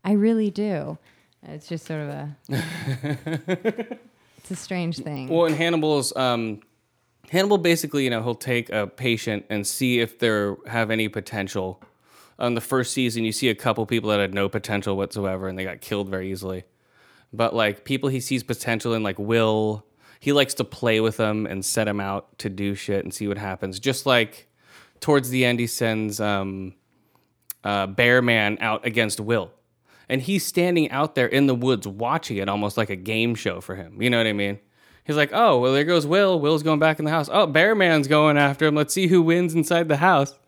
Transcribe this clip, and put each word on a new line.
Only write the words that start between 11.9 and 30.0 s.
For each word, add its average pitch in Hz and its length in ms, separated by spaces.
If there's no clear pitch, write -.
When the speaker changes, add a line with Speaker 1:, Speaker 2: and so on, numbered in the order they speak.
Speaker 2:
On 120 160
the 117 60
first 127 320
season, 117 320
you 110 60
see 123 180
a 107 60
couple 110 300
people 107 240
that 104 100
had 95 140
no 98 160
potential 101 480
whatsoever, 95 500
and 92 100
they 95 60
got 92 180
killed 101 280
very 95 220
easily. 92 320
But, 113 240
like, 104 300
people 135 240
he 131 100
sees 127 240
potential 117 500
in, 110 100
like, 98 160
Will, 110 680
he 143 140
likes 139 220
to 123 80
play 110 360
with 110 180
them 107 280
and 95 200
set 110 220
him 104 120
out 98 400
to 107 100
do 101 260
shit 98 280
and 92 100
see 104 140
what 98 100
happens. 95 420
Just 131 260
like 120 420
towards 139 280
the 127 140
end, 120 160
he 117 80
sends, 110 540
um, 95 520
uh, 101 220
Bear 120 340
Man 110 400
out 113 240
against 113 340
Will. 104 320